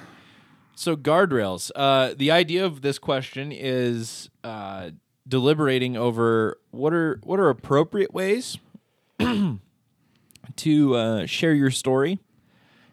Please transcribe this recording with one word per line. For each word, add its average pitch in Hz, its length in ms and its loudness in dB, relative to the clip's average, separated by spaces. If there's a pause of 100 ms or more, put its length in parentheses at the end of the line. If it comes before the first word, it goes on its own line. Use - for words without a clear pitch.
(760)
So 170 200 -2
guardrails. 139 760 2
Uh, 135 420 2
the 139 140 0
idea 170 340 2
of 147 180 -4
this 139 180 -2
question 135 500 -6
is, 123 800 -4 (140)
uh, 98 460 -10 (360)
deliberating 131 720 2
over 113 600 0 (120)
what 143 240 -2
are, 160 300 -2
what 190 160 -2
are 180 100 4
appropriate 151 640 0
ways 202 420 -2 (360)
<clears throat> - 260 -20 (1400)
to, 147 380 4
uh, 113 320 0
share 165 280 0
your 139 160 4
story, 135 480 0 (760)